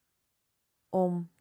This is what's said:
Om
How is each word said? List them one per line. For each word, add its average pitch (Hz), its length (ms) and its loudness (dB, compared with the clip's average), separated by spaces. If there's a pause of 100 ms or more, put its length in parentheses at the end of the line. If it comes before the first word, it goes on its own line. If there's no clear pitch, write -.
(880)
Om 180 420 0 (100)